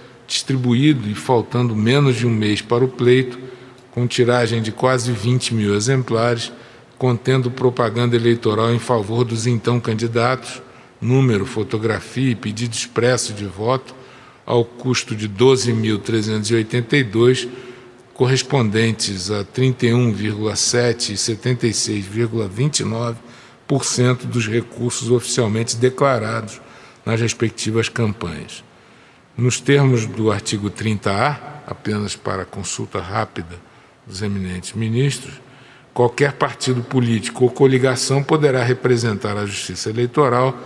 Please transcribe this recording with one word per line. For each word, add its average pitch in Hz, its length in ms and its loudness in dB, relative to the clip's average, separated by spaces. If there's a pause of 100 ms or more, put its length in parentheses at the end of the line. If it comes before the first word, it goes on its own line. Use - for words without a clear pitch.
(260)
distribuído 127 800 2
e 107 60 -4
faltando 120 580 0
menos 123 440 4
de 120 100 0
um - 20 4
mês 107 320 0
para 120 220 2
o 131 60 2
pleito, 127 500 2 (520)
com 120 140 -2
tiragem 117 560 2
de 110 120 -4
quase 127 380 0
vinte 120 420 0
mil 104 200 2
exemplares, 117 800 0 (460)
contendo 127 520 0
propaganda 120 640 0
eleitoral 117 580 2
em 113 60 0
favor 113 440 0
dos 113 240 -4
então 120 320 0
candidatos, 117 840 -2 (380)
número, 117 460 2
fotografia 110 840 -2
e 110 40 0
pedido 110 380 -6
expresso - 600 0
de 104 120 -8
voto, 110 500 -4 (500)
ao 117 200 2
custo - 500 -4
de 107 120 -6
doze 117 440 4
mil 110 280 0
trezentos 107 500 -2
e 117 60 2
oitenta 117 420 0
e 139 60 4
dois, 117 440 4 (640)
correspondentes 113 1160 0
a 101 140 -2
trinta 127 420 0
e 117 80 4
um 123 180 2
vírgula 104 440 -4
sete 120 580 0
e 98 40 -6
setenta 120 500 -2
e 107 60 0
seis 104 320 -4
vírgula 110 420 -4
vinte 123 320 -2
e 147 40 -4
nove 113 360 -4 (480)
por 143 180 0
cento 123 400 2
dos 117 220 -2
recursos 117 640 -4
oficialmente 113 640 0
declarados 117 800 0 (460)
nas 113 160 0
respectivas 110 640 -2
campanhas. 92 760 -6 (760)
Nos 120 220 2
termos 131 480 4
do 107 240 0
artigo 104 360 -2
trinta 104 440 -2
A, 131 560 -2
apenas 104 480 -6
para 95 280 -6
consulta 101 560 -8
rápida 90 600 -6 (480)
dos 98 160 -10
eminentes 92 500 -6
ministros, 113 600 -2 (580)
qualquer 127 380 2
partido 127 500 -2
político 117 640 0
ou 123 80 6
coligação 131 720 2
poderá 139 400 2
representar 117 760 0
a 104 80 -4
Justiça 98 460 -8
Eleitoral 123 760 2